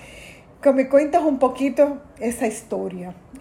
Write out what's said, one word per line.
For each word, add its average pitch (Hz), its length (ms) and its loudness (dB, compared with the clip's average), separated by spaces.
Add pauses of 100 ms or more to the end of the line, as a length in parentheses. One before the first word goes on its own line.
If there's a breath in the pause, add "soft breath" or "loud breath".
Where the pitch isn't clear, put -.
(600 loud breath)
que 277 120 4
me 262 160 0
cuentas 302 340 4
un 294 160 0
poquito 277 600 0 (200)
esa 233 280 -4
historia. 185 680 -10 (260)